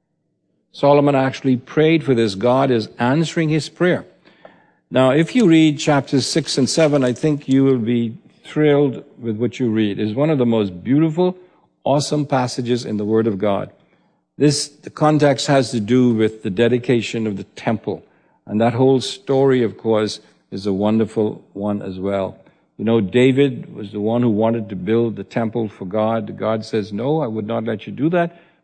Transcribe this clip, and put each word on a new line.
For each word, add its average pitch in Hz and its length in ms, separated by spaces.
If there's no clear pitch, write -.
Solomon 143 440
actually 131 420
prayed 156 460
for 131 100
this. 113 220
God 127 340
is 113 180
answering 151 500
his 151 200
prayer. 170 360
Now, 131 180
if 156 260
you 170 120
read 160 320
chapters 139 480
six - 320
and 127 100
seven, 147 340
I 127 100
think 147 360
you 135 140
will 131 160
be 117 400
thrilled 143 580
with 117 200
what 117 220
you 120 120
read. 107 280
It's 107 160
one 147 140
of 156 80
the 123 80
most 101 380
beautiful, 160 520
awesome 143 440
passages 123 580
in 107 120
the 104 60
Word 110 220
of 101 140
God. 101 320
This, 143 300
the - 240
context 147 560
has 135 240
to 120 80
do 120 340
with 110 300
the 107 80
dedication 117 760
of 101 120
the 98 80
temple. - 500
And 104 160
that 117 120
whole 131 280
story, 135 640
of 98 140
course, 107 440
is 101 160
a 101 60
wonderful 107 680
one 101 280
as 95 180
well. 95 380
You 104 80
know, 117 160
David 127 760
was 104 160
the 104 80
one 113 220
who 123 80
wanted 110 400
to 98 60
build 110 400
the 98 80
temple 113 440
for 101 180
God. 107 520
God 110 260
says, 101 300
"No, 139 280
I 131 60
would 107 200
not 113 160
let 110 240
you 104 60
do 131 160
that 170 300